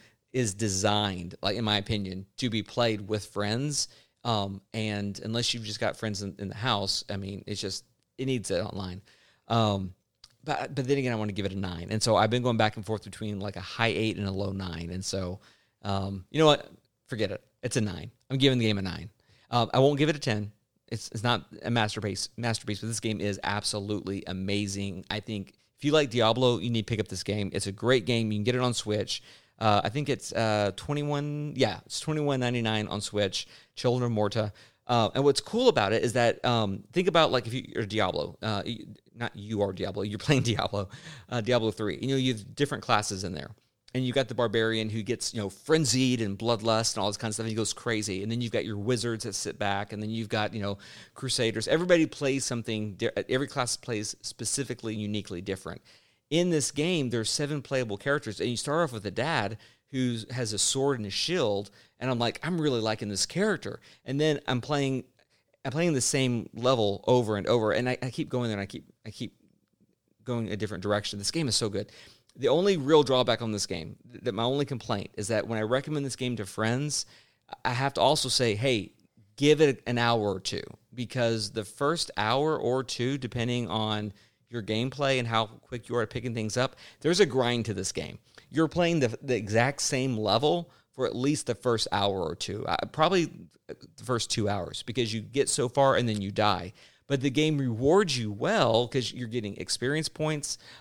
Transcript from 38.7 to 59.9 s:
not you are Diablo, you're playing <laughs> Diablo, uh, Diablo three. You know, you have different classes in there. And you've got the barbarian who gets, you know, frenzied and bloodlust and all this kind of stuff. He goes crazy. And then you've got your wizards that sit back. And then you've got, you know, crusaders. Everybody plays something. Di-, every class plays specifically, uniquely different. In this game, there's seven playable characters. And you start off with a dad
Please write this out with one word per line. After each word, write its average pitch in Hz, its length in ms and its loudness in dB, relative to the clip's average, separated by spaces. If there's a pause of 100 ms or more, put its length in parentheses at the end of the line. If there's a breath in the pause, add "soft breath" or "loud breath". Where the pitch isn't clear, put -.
not 117 200 -8
you 104 260 -2
are 98 100 2
Diablo, 95 300 -4
you're 104 160 -4
playing 135 260 4
<laughs> 113 60 0
Diablo, 101 400 0 (400 loud breath)
uh, 120 120 -4
Diablo 110 300 2
three. 101 300 -4
You 127 60 -2
know, 135 80 0
you 131 180 2
have 104 220 -14
different 135 280 -2
classes 107 400 0
in 90 100 -6
there. 76 180 -10 (420)
And 127 120 0
you've 123 100 0
got 135 120 2
the 120 80 -8
barbarian 113 540 2
who 110 120 -4
gets, 110 320 -4
you 113 80 -4
know, 101 80 -4
frenzied 127 720 2
and 98 160 -2
bloodlust 113 560 2
and 107 80 -4
all 98 60 2
this 104 100 -2
kind 113 120 -4
of 104 60 -4
stuff. 113 120 -6
He 110 80 -4
goes 110 180 -2
crazy. 104 480 -2
And 107 100 -4
then 117 80 -2
you've 120 120 -4
got 107 120 0
your 104 140 -6
wizards 113 460 -2
that 104 100 -8
sit - 240 -6
back. 101 360 -2
And 104 80 -8
then 107 100 -6
you've 113 180 -6
got, 107 240 0
you 110 80 -6
know, 101 160 -4 (380 loud breath)
crusaders. 113 520 0
Everybody 170 380 4
plays 139 400 -2
something. 110 480 -4
Di-, 113 160 -2 (180)
every 131 200 0
class 123 300 -4
plays 107 440 -6
specifically, - 720 -6
uniquely 104 480 -4
different. 95 400 -8 (480 soft breath)
In 175 220 2
this 151 180 2
game, 151 400 0
there's 110 220 -2
seven 147 320 -4
playable 120 340 -2
characters. 139 420 -2
And 98 100 0
you 120 80 -2
start 151 260 0
off 131 100 -2
with 104 140 -6
a 95 40 -4
dad 113 460 0 (340 soft breath)